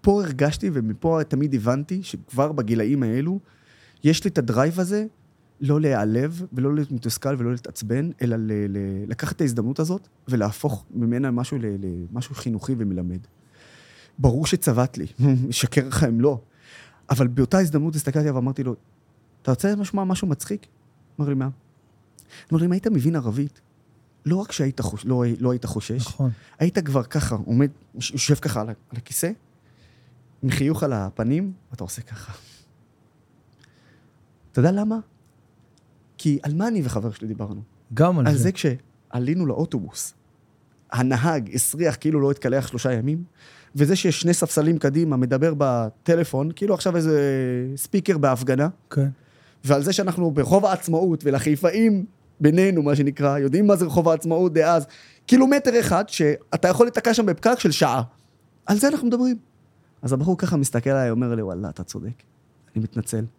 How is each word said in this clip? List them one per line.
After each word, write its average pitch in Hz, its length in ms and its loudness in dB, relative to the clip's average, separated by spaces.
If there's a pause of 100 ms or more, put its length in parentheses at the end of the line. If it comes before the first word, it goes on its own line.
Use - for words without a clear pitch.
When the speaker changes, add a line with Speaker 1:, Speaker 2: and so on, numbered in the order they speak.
Speaker 1:
פה 202 220 4
הרגשתי, 147 500 -2
ומפה 143 560 0
תמיד 139 260 0
הבנתי, 135 480 -2
שכבר 147 500 -4
בגילאים 117 500 0
האלו, 139 360 -2 (680)
יש 160 200 2
לי 202 60 0
את - 80 -2
הדרייב 135 420 2
הזה, 208 260 -2 (540)
לא 143 200 2
להיעלב, 139 720 0
ולא 131 220 0
להיות 143 180 -2
מתוסכל, 120 460 -4
ולא 120 140 -2
להתעצבן, 123 580 -6 (120)
אלא 117 140 0
ל-, 110 160 -4 (160)
ל-, 98 420 -6
לקחת - 260 -6
את - 40 -8
ההזדמנות 123 380 -2
הזאת, 175 300 -4 (200)
ולהפוך 110 600 -2
ממנה 120 400 -2
משהו 127 280 -4
ל-, 113 80 -6
ל-, 92 460 -8
משהו 123 220 -8
חינוכי 120 440 -6
ומלמד. 92 400 -4 (1000)
ברור 131 280 2
שצבט 127 520 2
לי, 73 80 -6 (220)
<laughs> 131 200 2
משקר 127 400 0
לך 127 160 2
אם 120 160 2
לא. 135 200 2 (680)
אבל 131 160 4
באותה 123 320 2
הזדמנות 156 360 0
הסתכלתי 147 240 -2
עליו 151 160 0
ואמרתי 131 280 -2
לו, 123 120 -4 (680)
"אתה - 80 -2
רוצה 196 240 0
לשמוע 202 300 -4
משהו 185 240 -2
מצחיק?" 196 380 -6 (540)
אמר 143 80 0
לי, 143 60 0
"מה?" 131 140 -2 (1040)
אמר 160 80 2
לי, 170 60 2
"אם 180 60 2
היית 190 140 -2
מבין 165 300 2
ערבית, 131 440 -4 (680)
לא 160 100 2
רק - 160 -6
שהיית 135 280 -2
חוש-, - 260 -6
לא, 123 180 2 (160)
לא 123 100 2
היית 123 140 -4
חושש, 117 420 -6
Speaker 2:
נכון. 131 240 -2 (280)
Speaker 1:
היית 180 200 0
כבר 139 240 0
ככה, 123 320 -2
עומד, 123 360 2 (280)
ש-, 123 120 -6
יושב 143 240 0
ככה 113 260 -4
על 107 80 -6
ה-, 113 40 -10 (180)
על 117 60 -12
הכיסא, - 340 -4 (1120)
עם 131 80 0
חיוך 139 320 0
על 143 100 -2
הפנים, 117 600 -2 (180)
ואתה 120 140 -12
עושה 101 180 -12
ככה." - 300 -16 (2250)
אתה - 80 2
יודע 160 120 4
למה? 214 260 0 (1200)
כי 143 240 0
על 147 120 -4
מה 196 140 -2
אני 214 160 0
וחבר 113 260 -4
שלי 110 180 -10
דיברנו? 104 340 -8 (320)
Speaker 2:
גם 165 240 4
על 127 80 4
Speaker 1:
על 147 100 4
Speaker 2:
זה. 123 60 0
Speaker 1:
זה 185 100 2
כשעלינו 143 960 -4
לאוטובוס, 127 680 -6 (760)
הנהג 127 640 0
הסריח 147 460 0
כאילו 151 200 0
לא 139 100 2
התקלח 131 360 -2
שלושה 127 260 -4
ימים, 143 320 -2 (520)
וזה 147 200 4
שיש 180 240 0
שני 170 140 2
ספסלים 160 440 2
קדימה, 147 380 0
מדבר 131 420 2
בטלפון, 139 960 0
כאילו 202 180 0
עכשיו 175 220 0
איזה 156 220 2 (580)
ספיקר 180 420 0
בהפגנה. 131 500 2 (220)
Speaker 2:
כן. 139 180 0 (560)
Speaker 1:
ועל 139 180 4
זה 185 100 0
שאנחנו 180 380 0
ברחוב 151 360 2
העצמאות, 175 580 0
ולחיפאים 170 800 2 (360)
בינינו, 165 420 4
מה 143 140 2
שנקרא, 143 420 0
יודעים 143 280 2
מה 202 100 6
זה 175 80 0
רחוב 170 240 2
העצמאות 165 440 2
דאז, 160 340 4 (400)
קילומטר 262 540 6
אחד 196 280 0
שאתה - 600 0
יכול 226 180 6
לתקע 233 280 0
שם 226 120 2
בפקק 220 320 2
של 180 120 2
שעה. 131 320 2 (640)
על 208 120 2
זה 269 100 4
אנחנו 285 180 0
מדברים. 247 300 2 (640)
אז 127 100 0
הבחור 160 260 2
ככה 175 180 0
מסתכל 135 340 0
עליי, 131 200 2
אומר 117 240 0
לי, 110 80 -2
"וואלה, 95 260 -6
אתה 90 160 -10
צודק, - 380 -12 (520)
אני 110 80 -2
מתנצל." 110 420 -6 (140)